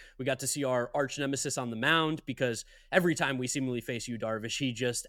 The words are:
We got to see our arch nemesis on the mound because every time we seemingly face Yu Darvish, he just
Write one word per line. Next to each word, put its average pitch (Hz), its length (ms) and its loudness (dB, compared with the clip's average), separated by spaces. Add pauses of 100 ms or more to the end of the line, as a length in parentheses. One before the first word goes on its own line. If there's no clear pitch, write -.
(180)
We 131 80 -6
got 131 140 0
to 135 80 -4
see 143 160 -2
our 123 320 2
arch 143 240 0
nemesis 139 380 -2
on 123 120 -2
the 113 60 -4
mound 156 500 4
because 123 400 -2 (260)
every 175 220 6
time 139 240 2
we 127 80 -2
seemingly 127 360 -2
face 120 260 -6
Yu 120 100 -4
Darvish, 110 400 -4
he 135 140 0
just 120 380 -2